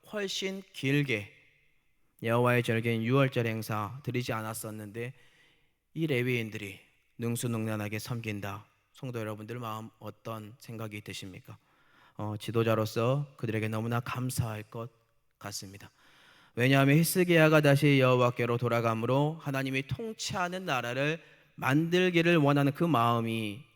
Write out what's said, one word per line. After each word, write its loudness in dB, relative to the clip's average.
훨씬 -6
길게 -2
여호와의 2
절기인 0
유월절 2
행사 -6
드리지 -4
않았었는데 -8
이 -2
레위인들이 -2
능수능란하게 -4
섬긴다. -8
성도 -10
여러분들 -8
마음 -10
어떤 -12
생각이 -10
드십니까? -14
어, -6
지도자로서 0
그들에게 -2
너무나 -2
감사할 -6
것 -12
같습니다. -12
왜냐하면 6
히스기야가 6
다시 6
여호와께로 4
돌아가므로 0
하나님이 -4
통치하는 -6
나라를 -2
만들기를 4
원하는 4
그 -2
마음이 0